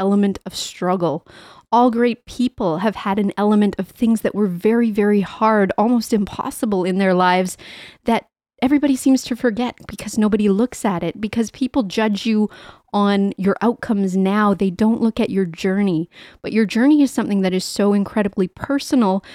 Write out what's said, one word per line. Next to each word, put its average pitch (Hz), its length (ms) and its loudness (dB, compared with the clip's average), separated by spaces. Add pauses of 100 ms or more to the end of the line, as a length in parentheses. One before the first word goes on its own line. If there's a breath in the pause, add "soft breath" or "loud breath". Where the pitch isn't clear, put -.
element 202 440 0
of - 120 -14
struggle. 175 680 -4 (460 loud breath)
All 240 220 4
great 240 340 -2
people 190 520 -2
have 202 180 -2
had 202 240 -2
an 196 160 0
element 208 420 2
of 190 80 -6
things 226 360 -2
that - 120 -2
were 202 140 0
very, 220 420 0
very 208 300 2
hard, 208 580 0
almost 226 340 0
impossible 202 720 -2
in 185 160 -2
their 190 160 2
lives 180 420 2 (460 loud breath)
that - 260 -2 (320)
everybody 269 360 2
seems 262 280 2
to 233 120 -6
forget 240 500 -2
because - 320 -8
nobody 208 300 2
looks 202 360 0
at 180 200 -2
it, 170 160 -8
because 220 320 -4
people 254 320 -2
judge 208 420 -2
you 214 240 0 (440 loud breath)
on 202 440 2
your 190 240 0
outcomes 202 560 -2
now. 202 340 2
They 190 160 0
don't 220 320 0
look 220 180 0
at 226 120 0
your 190 160 0
journey. 190 640 -2 (320 loud breath)
But - 100 -8
your 220 140 2
journey 277 340 4
is 269 100 4
something 202 300 -2
that 185 140 0
is 185 100 -2
so 202 300 0
incredibly 202 540 -2
personal 240 760 0 (100)